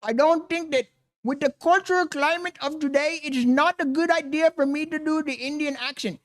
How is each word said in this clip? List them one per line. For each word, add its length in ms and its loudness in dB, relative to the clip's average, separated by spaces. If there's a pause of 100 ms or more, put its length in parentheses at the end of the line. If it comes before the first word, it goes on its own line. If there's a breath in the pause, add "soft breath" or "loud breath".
I 100 -4
don't 360 4
think 220 -4
that 160 0 (360)
with 160 -2
the 100 0 (120)
cultural 460 2
climate 540 -2
of 180 -4
today, 440 0
it 120 -6
is 100 0
not 340 4
a 60 0
good 260 0
idea 400 2
for 140 0
me 200 -2
to 140 -6
do 240 -2
the 100 -4
Indian 440 -4
accent. 480 -6